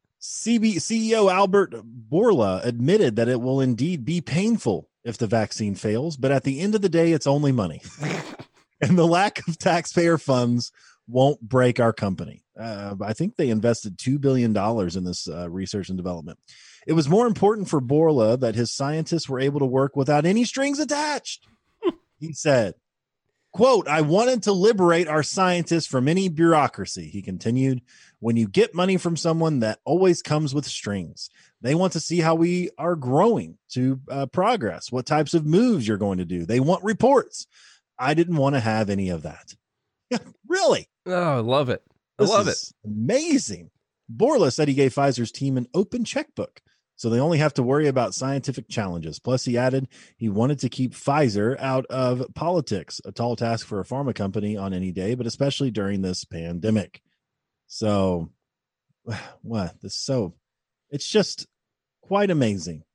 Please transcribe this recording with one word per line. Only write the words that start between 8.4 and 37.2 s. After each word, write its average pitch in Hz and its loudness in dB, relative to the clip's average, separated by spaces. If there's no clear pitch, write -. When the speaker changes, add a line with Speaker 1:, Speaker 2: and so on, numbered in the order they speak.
Speaker 1:
And - 4
the 165 6
lack 180 0
of 165 -4
taxpayer 170 0
funds 120 0
won't 131 2
break 123 2
our 117 4
company. 90 -6
Uh, 101 -10
I 104 -4
think 185 -4
they 147 0
invested 107 0
two 135 -2
billion 131 2
dollars 101 -2
in 92 -4
this, 90 -8
uh, 85 -10
research 92 -8
and 92 -6
development. 87 -10
"It 151 -2
was 160 2
more 214 4
important 208 0
for 151 0
Bourla 131 2
that 113 -2
his 117 -2
scientists 156 -4
were 131 -4
able 143 0
to 139 2
work 131 0
without 147 2
any 220 2
strings 277 -2
attached," 294 -6
<laughs> - -6
he 156 -10
said. 123 2
Quote, 233 4
"I 156 2
wanted 220 2
to 208 0
liberate 180 4
our 151 0
scientists 175 0
from 127 0
any 185 2
bureaucracy," 147 2
he 98 -10
continued. 123 -2
"When 117 0
you 110 2
get 208 2
money 185 2
from 170 -2
someone, 160 0
that 107 -2
always 175 2
comes 151 -2
with 147 -4
strings. - -8
They 127 0
want 185 0
to 165 -6
see 170 -2
how 165 4
we 175 0
are 170 -2
growing 135 2
to, 131 0
uh, 135 -4
progress, 180 -2
what 123 -4
types 147 0
of 156 2
moves 180 2
you're 107 0
going 98 0
to 92 -4
do. 87 -4
They 113 0
want 165 2
reports. 226 2